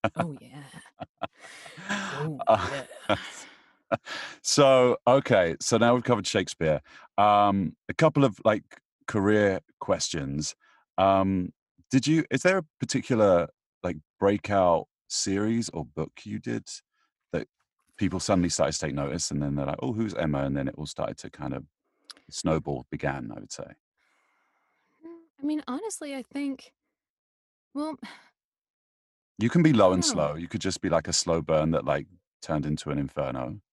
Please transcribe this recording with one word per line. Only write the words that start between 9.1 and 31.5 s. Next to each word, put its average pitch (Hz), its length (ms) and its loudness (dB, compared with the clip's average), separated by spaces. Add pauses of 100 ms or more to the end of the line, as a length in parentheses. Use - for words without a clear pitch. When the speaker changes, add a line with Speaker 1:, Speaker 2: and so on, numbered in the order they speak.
Speaker 2:
questions. 76 760 -4 (440)
Um, 95 540 2 (380)
did 131 160 2
you, 156 240 2
is 135 120 -2
there 190 160 2
a 165 60 -4 (160)
particular, 107 680 2 (340)
like, 85 160 -6 (220)
breakout 98 680 2 (200)
series 107 600 -2
or 82 140 -8
book 78 280 -8 (120)
you 107 140 -8
did 117 300 -8 (640)
that - 160 -4 (500)
people 92 220 -2
suddenly 90 300 2
started 78 240 0
to - 60 -6
take 73 140 -4
notice, 71 360 -6
and 73 120 -4
then 71 140 -2
they're 71 100 -4
like, 71 160 -6
"Oh, 127 100 -4
who's 107 220 -4
Emma?" 71 300 -2
And 69 120 -4
then 69 120 -4
it - 100 -10
all 76 80 -10
started - 320 -8
to - 120 -16
kind 69 240 -10
of, - 120 -12 (640)
snowball 73 600 -4
began, 67 460 -6
I 50 40 -16
would 50 120 -18
say. - 220 -16 (1300)
Speaker 1:
Mm, 339 160 -20 (200)
I - 40 -14
mean, 302 220 -2
honestly, 302 480 -8
I 262 80 -8
think, 277 500 -8 (1000)
well, 302 280 -8
<sighs> 208 60 -18 (1300)
Speaker 2:
You 110 100 2
can 170 140 4
be 156 100 6
low 98 200 8
Speaker 1:
I - 20 2
don't - 0 -
Speaker 2:
and 90 100 0
Speaker 1:
know. - 0 -
Speaker 2:
slow. 76 300 0
You 85 140 -10
could - 120 -6
just 92 200 -4
be, 95 80 -2
like, 82 200 0
a 85 40 -6
slow 82 300 0
burn 78 300 2